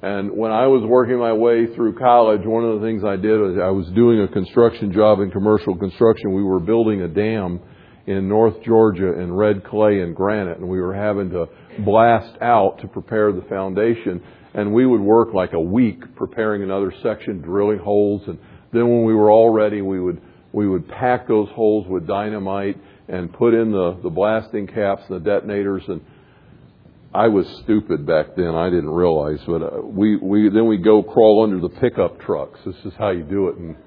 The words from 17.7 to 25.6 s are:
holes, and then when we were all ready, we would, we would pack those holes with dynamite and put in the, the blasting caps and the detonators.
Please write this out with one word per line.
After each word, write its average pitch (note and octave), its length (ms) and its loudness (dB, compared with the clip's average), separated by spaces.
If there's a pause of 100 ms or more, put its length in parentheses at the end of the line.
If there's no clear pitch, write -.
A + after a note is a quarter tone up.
holes, G2+ 480 0
and E2+ 140 -12 (340)
then A#2 160 2
when A#2 160 4
we A2+ 80 2
were G#2+ 160 6
all A2+ 220 8
ready, G#2+ 320 0
we F#2+ 160 -4
would, F2+ 200 -4 (320)
we G#2 160 -2
would F#2 220 -4
pack B2 380 -2
those G#2+ 220 0
holes G#2+ 380 0
with F2+ 200 -6
dynamite G2+ 720 -6 (300)
and F2+ 240 -8
put A#2+ 220 2
in A2+ 180 2
the, F#2 300 -2
the F#2 80 -6
blasting G#2 560 -2
caps G2 420 -4
and F#2 160 -10
the - 0 -
detonators. G2+ 640 -4